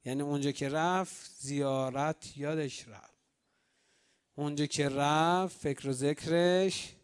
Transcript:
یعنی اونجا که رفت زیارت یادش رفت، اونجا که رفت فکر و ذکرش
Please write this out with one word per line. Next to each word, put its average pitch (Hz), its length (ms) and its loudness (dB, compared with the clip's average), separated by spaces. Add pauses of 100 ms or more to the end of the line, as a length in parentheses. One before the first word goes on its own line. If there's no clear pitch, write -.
یعنی 135 160 -2
اونجا 143 300 0
که 139 180 -4
رفت 175 680 -2
زیارت 139 960 -2
یادش 143 500 -4
رفت، 104 300 -20 (1160)
اونجا 147 300 -2
که 143 240 0
رفت 156 680 2
فکر 139 320 -4
و 135 40 2
ذکرش 170 1120 2